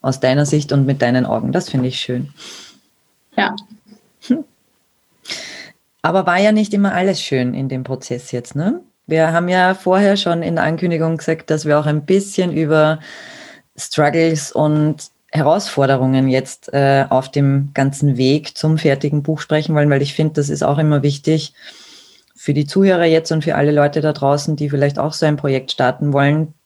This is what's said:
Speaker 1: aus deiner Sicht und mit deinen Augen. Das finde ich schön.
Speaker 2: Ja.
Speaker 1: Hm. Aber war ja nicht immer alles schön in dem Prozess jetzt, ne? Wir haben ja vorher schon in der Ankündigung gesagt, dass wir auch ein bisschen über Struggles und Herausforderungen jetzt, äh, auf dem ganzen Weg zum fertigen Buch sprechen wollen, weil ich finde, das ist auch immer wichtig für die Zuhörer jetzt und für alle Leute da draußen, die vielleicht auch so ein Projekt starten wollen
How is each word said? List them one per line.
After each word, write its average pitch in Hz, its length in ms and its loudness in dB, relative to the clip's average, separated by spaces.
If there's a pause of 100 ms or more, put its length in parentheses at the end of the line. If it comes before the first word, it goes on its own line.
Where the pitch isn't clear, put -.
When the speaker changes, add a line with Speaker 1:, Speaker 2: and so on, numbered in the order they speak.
Speaker 1:
aus 135 180 -2
deiner 139 260 2
Sicht 147 240 -2
und 139 160 2
mit 139 160 0
deinen 123 240 2
Augen. 117 240 -2
Das 180 180 -2
finde 127 200 -2
ich 127 100 -6
schön. 127 340 -6 (1040)
Speaker 2:
Ja. 208 200 -2 (720)
Speaker 1:
Hm. 277 160 -2 (1600)
Aber 175 240 0
war 180 120 2
ja 208 140 4
nicht 214 220 0
immer 202 200 2
alles 185 260 0
schön 123 340 -2
in 135 140 -4
dem 127 140 -6
Prozess 131 480 -8
jetzt, 123 240 -8
ne? 208 260 -2 (260)
Wir 160 260 2
haben 170 160 0
ja 185 260 4
vorher 196 420 2
schon 170 260 -2
in 175 120 -2
der 165 100 0
Ankündigung 165 540 -2
gesagt, 160 320 -4
dass 156 160 0
wir 147 120 2
auch 147 80 0
ein 151 200 -2
bisschen 190 460 0
über 156 480 2 (760)
Struggles 151 760 0
und 151 580 0 (200)
Herausforderungen 135 1000 2
jetzt, - 440 -4
äh, 139 380 2
auf 135 200 0
dem 139 440 2
ganzen 139 420 0
Weg 135 400 0
zum 156 220 0
fertigen 147 460 0
Buch 156 160 -2
sprechen 151 340 -2
wollen, 147 160 4
weil 139 100 2
ich 143 140 -4
finde, 156 200 0
das 143 140 -2
ist 147 140 -4
auch 147 160 2
immer 151 240 2
wichtig 151 520 -2 (800)
für - 180 -4
die 147 120 0
Zuhörer 185 380 2
jetzt 160 280 2
und 160 100 0
für 156 140 0
alle 147 160 2
Leute 147 280 2
da 151 120 0
draußen, 143 420 0
die 147 160 -4
vielleicht 143 280 0
auch 151 140 -2
so - 140 0
ein 151 100 2
Projekt 135 360 -2
starten 139 400 0
wollen 147 420 2 (120)